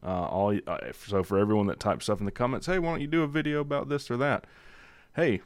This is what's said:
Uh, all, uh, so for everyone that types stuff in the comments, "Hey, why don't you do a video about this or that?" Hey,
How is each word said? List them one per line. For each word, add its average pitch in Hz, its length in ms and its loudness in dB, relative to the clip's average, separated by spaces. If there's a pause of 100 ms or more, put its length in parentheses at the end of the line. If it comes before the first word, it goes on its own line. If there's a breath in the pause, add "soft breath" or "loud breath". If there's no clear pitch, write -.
Uh, 90 260 -2
all, 101 300 2 (120)
uh, 80 240 -6
so 98 320 -2
for 95 140 2
everyone 104 280 4
that - 140 -2
types - 240 0
stuff 101 160 0
in 101 40 -2
the 98 60 -2
comments, - 360 -2
"Hey, 185 120 0
why 170 120 0
don't 160 100 -2
you 143 80 -6
do 156 160 2
a 143 40 -2
video 147 320 -2
about 143 280 -2
this 143 200 -4
or 120 80 0
that?" 139 300 0 (720 loud breath)
Hey, 143 280 2